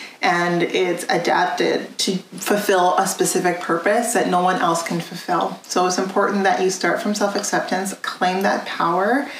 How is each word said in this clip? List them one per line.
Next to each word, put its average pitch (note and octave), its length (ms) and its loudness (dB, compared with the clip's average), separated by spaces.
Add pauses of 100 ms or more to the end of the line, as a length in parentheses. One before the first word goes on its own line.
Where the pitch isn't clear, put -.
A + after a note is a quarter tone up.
(220)
And F3 400 2
it's F3+ 480 0
adapted - 880 0
to F#3+ 200 -2
fulfill F#3+ 800 0
a F#3+ 100 2
specific F3+ 520 0
purpose G#3 540 0
that F3 160 2
no F3+ 120 2
one F3+ 200 2
else E3+ 220 0
can E3+ 180 -2
fulfill. - 600 -4
So F3+ 240 0
it's F3+ 100 0
important G3 460 0
that F#3 180 2
you F#3 80 4
start F3 320 0
from G#3 140 0
self-acceptance, G3 800 -2
claim F#3 480 -2
that G3+ 220 0
power, G3 600 0 (120)